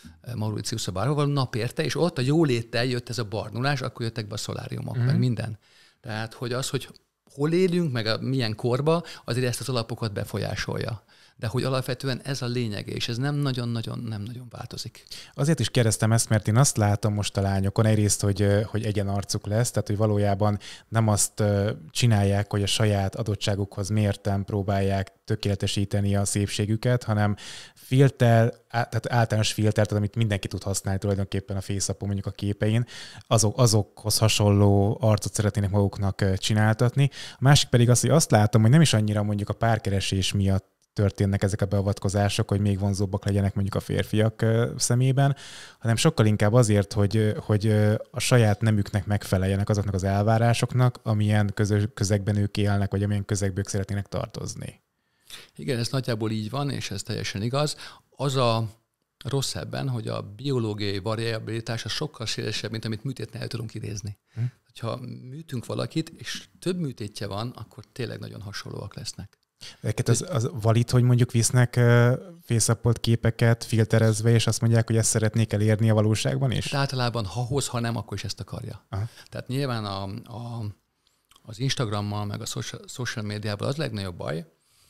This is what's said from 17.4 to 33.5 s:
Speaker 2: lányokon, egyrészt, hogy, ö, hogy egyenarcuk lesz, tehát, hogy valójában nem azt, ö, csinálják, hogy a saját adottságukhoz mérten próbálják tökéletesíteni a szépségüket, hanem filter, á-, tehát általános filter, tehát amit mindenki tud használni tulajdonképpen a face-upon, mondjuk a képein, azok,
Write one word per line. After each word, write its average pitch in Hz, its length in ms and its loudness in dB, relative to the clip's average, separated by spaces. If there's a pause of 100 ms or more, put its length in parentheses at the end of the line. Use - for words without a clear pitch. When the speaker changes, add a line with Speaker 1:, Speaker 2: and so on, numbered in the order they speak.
Speaker 2:
lányokon, 98 440 2
egyrészt, 107 360 4
hogy, 101 200 0
ö, 101 200 4
hogy 107 220 -4
egyenarcuk 101 640 -4
lesz, 110 240 0
tehát, - 160 -2
hogy 104 100 -2
valójában 104 600 2 (280)
nem 110 200 2
azt, - 320 0
ö, 104 320 2 (180)
csinálják, 101 600 2
hogy 101 120 0
a - 20 -2
saját 98 500 0
adottságukhoz 101 760 -4
mérten 101 560 0
próbálják 98 680 -2 (140)
tökéletesíteni 101 880 -2
a 101 100 0
szépségüket, 110 800 -2
hanem 104 320 0 (400)
filter, 120 800 4 (140)
á-, 117 220 -2
tehát - 220 -4
általános 110 420 2
filter, 107 200 2 (120)
tehát - 60 -4 (120)
amit 101 120 -4
mindenki 104 320 -2
tud - 160 -8
használni 98 360 -4
tulajdonképpen 98 580 -2
a 95 40 -6
face-upon, 98 460 -4
mondjuk 98 200 -4
a 98 80 -8
képein, 107 500 0 (420)
azok, 110 300 2